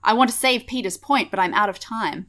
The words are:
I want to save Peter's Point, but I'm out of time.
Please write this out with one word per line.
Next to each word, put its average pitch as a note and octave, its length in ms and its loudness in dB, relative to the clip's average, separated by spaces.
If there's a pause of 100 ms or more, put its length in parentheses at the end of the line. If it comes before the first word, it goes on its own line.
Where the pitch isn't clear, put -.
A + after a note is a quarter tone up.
I G#3+ 100 4
want A#3+ 160 4
to A#3 80 -2
save B3+ 300 2
Peter's G#3 300 -4
Point, C4 340 -2
but F#3+ 80 -2
I'm F3+ 160 0
out G#3 140 2
of F#3 100 -8
time. F#3 500 -6